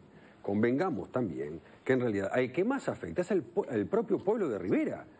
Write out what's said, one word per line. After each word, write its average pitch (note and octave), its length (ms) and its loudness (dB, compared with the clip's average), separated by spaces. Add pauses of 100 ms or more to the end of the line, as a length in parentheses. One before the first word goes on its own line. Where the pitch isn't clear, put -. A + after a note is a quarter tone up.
(440)
convengamos A#2+ 680 2
también D#2+ 480 -4 (240)
que C3 100 4
en C3 80 4
realidad G2+ 300 0
al B2+ 200 2
que F3 120 0
más C4 260 -2
afecta E3+ 340 -4
es - 80 -4
al F3 120 2
pu-, - 240 -2
al G#2 200 0
propio G3+ 320 2
pueblo G#3 300 0
de G2+ 100 -2
Rivera. F3+ 460 0 (140)